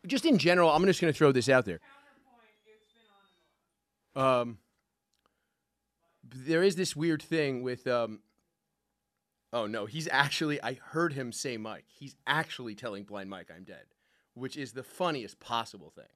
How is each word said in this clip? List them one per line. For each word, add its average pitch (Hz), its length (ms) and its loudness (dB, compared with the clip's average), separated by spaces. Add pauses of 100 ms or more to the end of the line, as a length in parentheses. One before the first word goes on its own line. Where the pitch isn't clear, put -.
just 262 180 -2
in 285 120 6
general, 170 340 6
I'm 160 140 4
just 185 160 4
gonna 165 100 2
throw 143 220 6
this 127 160 2
out 127 160 6
there. 82 160 -8 (2250)
Um, 123 420 0 (1700)
there 131 400 0
is 190 140 4
this 180 180 -4
weird 156 260 0
thing 139 400 -2
with, 127 260 -6
um, 117 320 -2 (1300)
oh 117 160 -2
no, 107 180 -6
he's 156 240 -10
actually, 143 540 0
I 127 120 -6
heard 165 380 -4
him 123 200 -8
say 123 240 -6
Mike. 107 300 -12
He's - 280 -20 (100)
actually 131 500 -4
telling 101 280 -8
Blind 98 260 -12
Mike 90 260 -14
I'm 95 80 -20
dead, 92 220 -20 (500)
which 131 200 -10
is 135 180 -10
the 127 100 -12
funniest 151 560 -6
possible 107 560 -8
thing. 78 100 -20 (100)